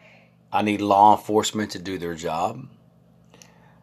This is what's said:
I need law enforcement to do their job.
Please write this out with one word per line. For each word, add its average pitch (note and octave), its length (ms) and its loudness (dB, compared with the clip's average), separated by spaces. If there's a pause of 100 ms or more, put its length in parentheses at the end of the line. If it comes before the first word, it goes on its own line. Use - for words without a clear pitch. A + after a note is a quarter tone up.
(520)
I G2+ 100 -2
need G#2 180 -2
law G2+ 380 6
enforcement G#2+ 540 -4
to G2 80 -14
do F#2 180 -10
their E2+ 160 -8
job. F2 540 -8 (1160)